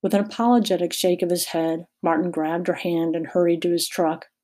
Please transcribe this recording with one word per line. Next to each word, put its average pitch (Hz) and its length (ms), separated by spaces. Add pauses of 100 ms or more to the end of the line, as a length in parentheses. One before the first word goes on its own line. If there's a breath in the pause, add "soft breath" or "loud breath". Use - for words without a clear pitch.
With 196 140
an 202 60
apologetic 208 680
shake 175 300
of 180 80
his 175 160
head, 165 400 (160)
Martin 170 300
grabbed 160 340
her 175 80
hand 165 420
and 165 120
hurried 170 340
to 175 100
his 170 160
truck. 165 440 (120)